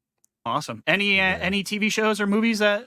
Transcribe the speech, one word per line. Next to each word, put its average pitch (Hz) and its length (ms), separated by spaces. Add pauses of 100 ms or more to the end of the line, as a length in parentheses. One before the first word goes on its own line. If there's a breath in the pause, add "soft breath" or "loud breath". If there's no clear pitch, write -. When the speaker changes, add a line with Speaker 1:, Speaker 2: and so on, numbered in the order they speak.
(440)
Speaker 1:
Awesome. 120 420
Any, 196 340
uh, 190 40
Speaker 2:
Yeah. 185 160
Speaker 1:
any 190 220
T 208 160
V 208 100
shows 214 320
or 208 60
movies 220 320
that, 208 280